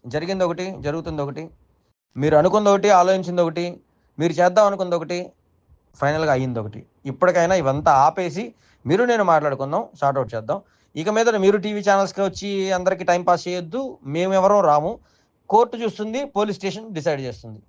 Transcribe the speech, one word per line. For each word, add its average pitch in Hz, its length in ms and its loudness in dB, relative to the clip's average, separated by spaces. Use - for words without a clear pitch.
జరిగింది 170 360 -4
ఒకటి, 180 360 -4
జరుగుతుంది 151 420 -6
ఒకటి, 151 280 -10
మీరు 147 200 2
అనుకుంది 202 320 4
ఒకటి, 202 200 4
ఆలోచించింది 180 520 4
ఒకటి, 175 380 -4
మీరు 165 140 0
చేద్దాం 180 320 4
అనుకుంది 185 300 -2
ఒకటి, 175 360 -6
ఫైనల్గా 151 360 0
అయ్యింది 131 280 -2
ఒకటి. 104 260 -12
ఇప్పటికైనా 170 500 2
ఇవంతా 147 360 0
ఆపేసి 160 640 0
మీరు 196 200 2
నేను 226 180 2
మాట్లాడుకుందాం, 147 640 0
సార్ట్ 139 180 0
అవుట్ 117 160 -6
చేద్దాం. 127 260 -6
ఇక 160 140 -4
మీద 226 260 2
మీరు 202 220 4
టీవీ 208 220 -4
ఛానల్స్కి 196 420 0
వచ్చి 196 500 -4
అందరికీ 185 320 -2
టైం 180 200 0
పాస్ 175 240 0
చేయొద్దు. 180 580 -8
మేమెవరం 190 560 2
రాము, 156 380 2
కోర్టు 233 280 2
చూస్తుంది, 226 480 -6
పోలీస్ 208 320 -4
స్టేషన్ 208 360 -8
డిసైడ్ 151 280 -4
చేస్తుంది. 113 480 -12